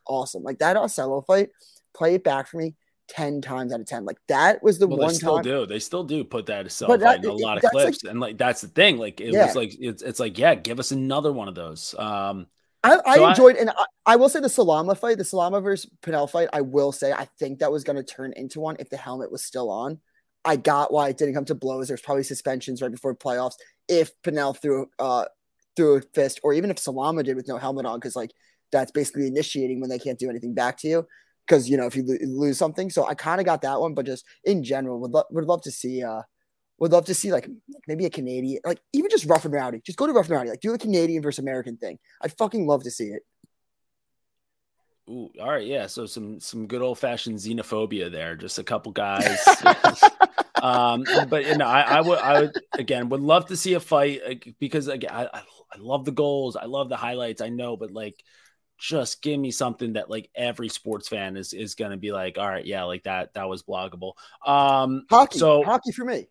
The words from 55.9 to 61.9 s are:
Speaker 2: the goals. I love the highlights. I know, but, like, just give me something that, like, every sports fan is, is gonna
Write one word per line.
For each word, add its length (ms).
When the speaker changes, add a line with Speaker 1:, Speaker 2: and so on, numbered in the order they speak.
Speaker 2:
the 60
goals. 460
I 80
love 240
the 80
highlights. 440
I 80
know, 280
but, 160
like, 320
just 460
give 160
me 140
something 400
that, 180
like, 240
every 340
sports 380
fan 300
is, 160
is 240
gonna 200